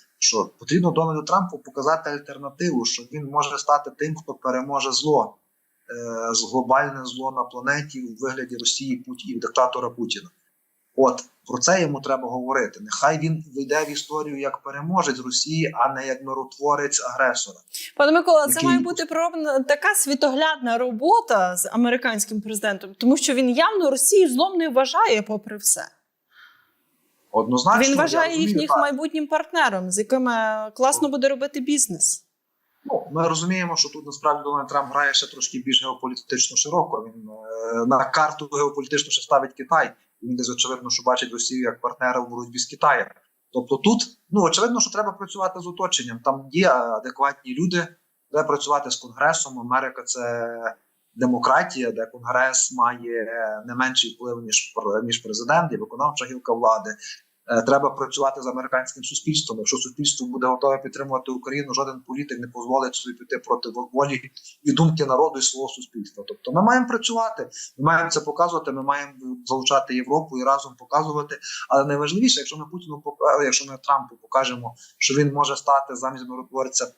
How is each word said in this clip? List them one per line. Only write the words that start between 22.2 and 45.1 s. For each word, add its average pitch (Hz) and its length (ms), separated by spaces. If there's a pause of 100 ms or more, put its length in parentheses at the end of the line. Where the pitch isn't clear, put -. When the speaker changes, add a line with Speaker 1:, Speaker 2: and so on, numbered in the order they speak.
Speaker 2:
президентом, 202 580
тому 254 180
що 285 180
він 254 160
явно 339 400
Росію 349 380
злом 339 300
не 330 100
вважає, 262 540
попри 214 340
все. - 320 (1400)
Speaker 1:
Однозначно, 127 500
Speaker 2:
Він 269 80
Speaker 1:
я 277 60
Speaker 2:
вважає 320 320
Speaker 1:
розумію, 320 200
Speaker 2:
їхніх 294 200
Speaker 1:
так. - 100
Speaker 2:
майбутнім 302 480
партнером, 285 640
з 190 80
якими 247 340 (420)
класно 277 340
буде 269 200
робити 277 320
бізнес. 254 680 (580)
Speaker 1:
Ну, - 280
ми 165 160
розуміємо, 170 480
що 147 120
тут 151 180
насправді 147 380
Дональд 143 240
Трамп 139 240
грає 139 200
ще 135 180
трошки 131 280
більш 123 260
геополітично 131 720
широко. 147 500
Він, 113 220
е, 113 580
на 135 180
карту 156 480
геополітично 143 580
ще - 120
ставить 135 300
Китай. 131 400 (300)
Він - 140
десь, 123 140
очевидно, 123 400
що - 120
бачить 127 300
Росію 127 300
як 117 180
партнера 127 400
в 123 100
боротьбі 120 280
з - 80
Китаєм. 135 400 (460)
Тобто 127 240
тут, 208 260 (280)
ну, 196 120
очевидно, 208 380
що - 100
треба 202 220